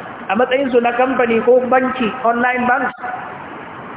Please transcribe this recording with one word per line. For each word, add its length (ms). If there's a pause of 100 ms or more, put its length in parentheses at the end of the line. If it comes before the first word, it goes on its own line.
(280)
a 60
matsayinsu 460
na 120
kamfani 520
ko 240
banki, 420 (140)
online 420
banks, 260 (1040)